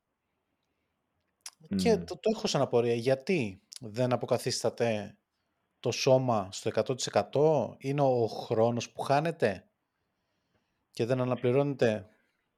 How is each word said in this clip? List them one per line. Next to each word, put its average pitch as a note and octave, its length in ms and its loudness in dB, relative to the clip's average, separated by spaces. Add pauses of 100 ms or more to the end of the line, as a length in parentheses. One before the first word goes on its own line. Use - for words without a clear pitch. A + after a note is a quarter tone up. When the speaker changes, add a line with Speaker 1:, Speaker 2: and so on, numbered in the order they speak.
(1800)
Speaker 1:
Και G3 200 2
Speaker 2:
Μμμ. F3 80 -4
Speaker 1:
το, F3+ 140 -10
το - 180 -2
έχω G#3+ 120 -4
σαν D3+ 140 0
απορία. A#2+ 320 2
Γιατί A#2+ 680 -2 (200)
δεν B2 320 -2
αποκαθίσταται A#2 1040 -2 (640)
το A#2+ 120 -2
σώμα B2 600 2
στο - 180 -6
εκατό A2 260 0
τοις - 120 -6
εκατό; C3+ 720 2
Είναι C#3 220 -4
ο B2 260 2
χρόνος A#2 640 0
που - 100 -14
χάνεται C#3 680 0 (1200)
και A#2 140 -2
δεν B2+ 160 0
αναπληρώνεται; B2+ 880 0 (480)